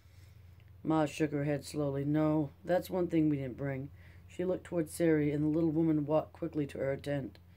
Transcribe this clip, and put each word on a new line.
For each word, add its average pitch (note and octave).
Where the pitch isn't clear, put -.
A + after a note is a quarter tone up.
Ma D#3
shook D3+
her C#3+
head C#3+
slowly. C#3+
"No, D3+
that's F3
one F3+
thing D#3
we D3
didn't C3
bring." C#3
She -
looked F3+
toward E3
Sari, D#3
and D3
the D3+
little E3
woman D3+
walked D#3
quickly E3
to -
her C3+
tent. C#3+